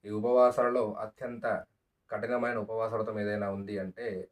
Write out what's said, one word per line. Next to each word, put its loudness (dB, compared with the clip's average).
ఈ -8
ఉపవాసాలలో 4
అత్యంత -12
కఠినమైన 0
ఉపవాస -2
వ్రతం -2
ఏదైనా 0
ఉంది -4
అంటే -8